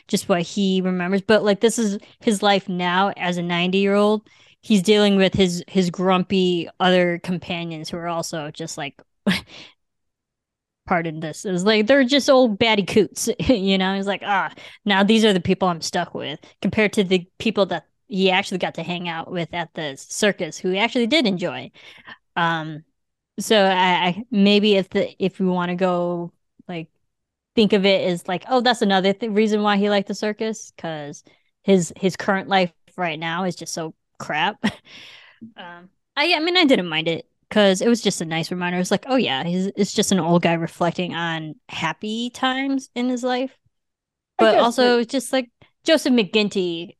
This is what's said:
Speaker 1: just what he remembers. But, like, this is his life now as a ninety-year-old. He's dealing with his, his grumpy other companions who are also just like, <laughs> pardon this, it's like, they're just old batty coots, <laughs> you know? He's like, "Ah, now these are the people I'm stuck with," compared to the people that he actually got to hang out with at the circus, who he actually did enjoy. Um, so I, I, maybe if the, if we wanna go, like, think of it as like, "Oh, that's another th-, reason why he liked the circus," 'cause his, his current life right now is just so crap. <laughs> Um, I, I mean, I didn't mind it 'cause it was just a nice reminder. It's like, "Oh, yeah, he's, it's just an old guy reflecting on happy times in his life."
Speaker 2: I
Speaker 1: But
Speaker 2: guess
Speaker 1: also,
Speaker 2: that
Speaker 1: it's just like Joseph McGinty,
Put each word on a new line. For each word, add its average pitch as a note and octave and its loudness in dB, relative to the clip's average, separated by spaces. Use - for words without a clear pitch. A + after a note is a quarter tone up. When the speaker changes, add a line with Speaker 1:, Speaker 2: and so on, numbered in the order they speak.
Speaker 1:
just - -4
what F3+ 0
he F#3+ -2
remembers. F#3 -2
But, G#3+ 2
like, G3+ 0
this A#3 0
is G#3 -2
his G#3 -2
life G3+ 2
now F3+ 0
as F3+ -4
a F3 -4
ninety-year-old. G3 0
He's G#3 4
dealing G#3 4
with F#3+ 2
his, F3 0
his F3+ 0
grumpy F3+ 0
other F3+ 2
companions E3+ -8
who F3+ -10
are E3+ -10
also E3 -6
just D#3+ -12
like, C#3+ -12
<laughs> G3+ 4
pardon E3 -2
this, D#3 -12
it's F#3 -2
like, G#3+ 2
they're C#4 6
just B3+ 2
old B3+ 4
batty G#3+ 2
coots, - 0
<laughs> - -8
you G3 2
know? F#3+ 0
He's G3 -6
like, G3 -4
"Ah, G3 -2
now G3+ 4
these A3 4
are G#3+ 6
the F#3 2
people F#3 0
I'm E3 -2
stuck - -4
with," C#4+ -10
compared G#3 0
to G#3+ 2
the F3+ 0
people G#3 0
that E3+ -8
he F#3+ 0
actually F#3+ -2
got E3+ -4
to E3 -8
hang F3 -8
out E3 -10
with E3+ -6
at E3+ -8
the D3 -8
circus, - -4
who F#3 -6
he F#3 -2
actually A#3 0
did D4 2
enjoy. E3 -4
Um, D#3+ -4
so A3 2
I, F3+ 2
I, F#3 -6
maybe G3+ 4
if F#3 -2
the, - -2
if F#3 -2
we F#3+ 0
wanna F3+ -2
go, F3 -2
like, E3 -12
think G#3+ 4
of G3 4
it F#3 4
as F3 -4
like, F3+ -6
"Oh, B3+ 2
that's A#3+ 0
another G3 4
th-, A3 -6
reason G#3 2
why G#3 2
he G#3 2
liked G3+ 0
the G3+ -8
circus," A3 -6
'cause D3+ -12
his, F#3+ 4
his F#3+ -2
current F#3+ -2
life F#3+ 2
right E3 -4
now E3 -4
is F3 -4
just - -14
so D#3+ -8
crap. E3+ -4
<laughs> G#3 -2
Um, F3 -20
I, D#4 2
I D#4+ 2
mean, F4 0
I F4+ 4
didn't G#3+ 2
mind D#3+ -4
it E3 -4
'cause G3 4
it G#3 0
was A#3 2
just F#3+ -2
a F3 -6
nice D#3+ -4
reminder. F3+ -4
It's F3+ -2
like, G3+ 0
"Oh, C4 0
yeah, C3+ 0
he's, F#3 -2
it's G3 -2
just - 0
an F#3+ 2
old E3+ 2
guy E3+ 2
reflecting E3+ -4
on D#3+ -6
happy G#3+ -6
times C4 -4
in B3 -2
his B3 -4
life." B3+ -4
Speaker 2:
I A3 6
Speaker 1:
But - 8
Speaker 2:
guess A#3 4
Speaker 1:
also, B3 4
Speaker 2:
that - -
Speaker 1:
it's A#3 -4
just C4 -4
like C4 -2
Joseph D4+ 2
McGinty, G3 0